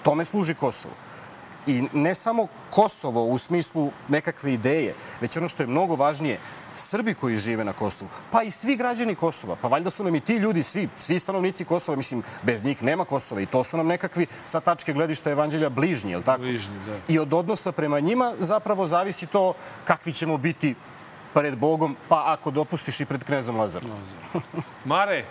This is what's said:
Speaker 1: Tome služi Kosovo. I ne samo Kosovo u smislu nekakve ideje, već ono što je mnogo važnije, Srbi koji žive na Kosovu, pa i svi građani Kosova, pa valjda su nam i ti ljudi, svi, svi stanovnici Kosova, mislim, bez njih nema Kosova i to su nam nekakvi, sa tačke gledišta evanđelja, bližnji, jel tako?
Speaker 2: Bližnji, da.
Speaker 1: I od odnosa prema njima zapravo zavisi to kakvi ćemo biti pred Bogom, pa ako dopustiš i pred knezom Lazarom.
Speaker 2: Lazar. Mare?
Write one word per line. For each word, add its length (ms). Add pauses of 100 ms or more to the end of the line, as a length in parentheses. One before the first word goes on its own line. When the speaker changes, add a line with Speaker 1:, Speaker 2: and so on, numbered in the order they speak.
Speaker 1:
Tome 220
služi 280
Kosovo. 400 (720)
I 260
ne 220
samo 320 (220)
Kosovo 540
u 140
smislu 540 (160)
nekakve 460
ideje, 420 (260)
već 160
ono 120
što 140
je 40
mnogo 280
važnije, 440 (360)
Srbi 380
koji 240
žive 260
na 100
Kosovu, 360 (220)
pa 120
i 80
svi 240
građani 400
Kosova, 460
pa 60
valjda 220
su 140
nam 120
i 40
ti 160
ljudi, 280
svi, 260 (100)
svi 200
stanovnici 460
Kosova, 300
mislim, 280 (200)
bez 220
njih 180
nema 220
Kosova 360
i 40
to 180
su 140
nam 100
nekakvi, 400 (160)
sa 160
tačke 340
gledišta 380
evanđelja, 380
bližnji, 420
jel 100
tako? 200
Speaker 2:
Bližnji, 340 (100)
da. 280
Speaker 1:
I 60
od 140
odnosa 380
prema 280
njima 400
zapravo 460
zavisi 420
to 260 (320)
kakvi 280
ćemo 240
biti 380 (580)
pred 240
Bogom, 380 (120)
pa 180
ako 260
dopustiš 480
i 60
pred 180
knezom 340
Lazarom. 340
Speaker 2:
Lazar. 500 (440)
Mare? 460